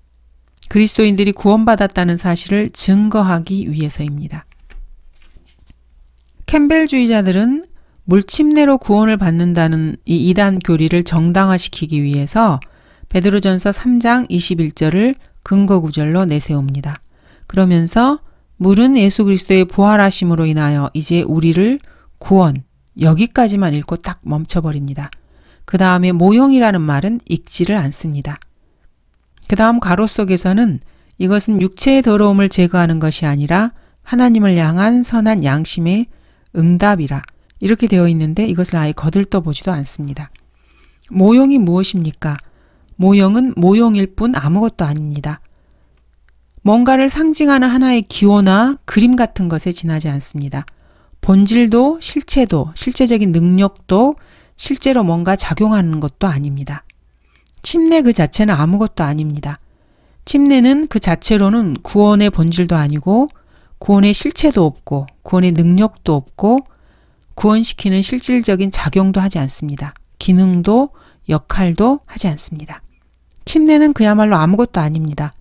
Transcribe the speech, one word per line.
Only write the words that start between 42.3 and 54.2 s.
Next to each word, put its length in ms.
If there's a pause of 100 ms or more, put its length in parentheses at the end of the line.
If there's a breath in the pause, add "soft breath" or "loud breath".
모형은 640
모형일 580
뿐 200
아무것도 500
아닙니다. 560 (1200)
뭔가를 480
상징하는 580
하나의 360
기호나 840
그림 300
같은 340
것에 220
지나지 380
않습니다. 560 (560 soft breath)
본질도 800
실체도 760
실제적인 560
능력도 840 (400 soft breath)